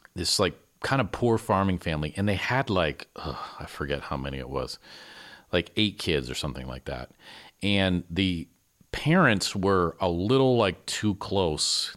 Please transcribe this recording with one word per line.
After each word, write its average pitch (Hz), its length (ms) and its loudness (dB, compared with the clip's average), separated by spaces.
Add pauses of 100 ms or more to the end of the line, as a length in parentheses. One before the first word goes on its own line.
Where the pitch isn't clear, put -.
(160)
this, - 240 -2
like, 92 140 2 (280)
kind 135 200 0
of 101 100 -4
poor 117 280 2
farming 95 400 2
family, 78 360 -2
and 101 140 0
they 101 60 0
had, 127 340 -2
like, 82 460 0
ugh, 69 200 -8 (240)
I 76 60 -10
forget 71 360 -6
how - 160 -6
many 67 200 -6
it 64 120 -10
was, 65 280 -6 (760)
like, 87 260 0
eight 107 200 0
kids 71 320 0
or 64 60 -8
something 65 320 -6
like 64 180 -12
that. 64 240 -8 (540)
And 95 460 2
the 87 380 0 (440)
parents 147 640 2
were 95 440 2
a 92 100 2
little, 123 480 4
like, 98 280 2
too 104 300 -2
close. - 800 0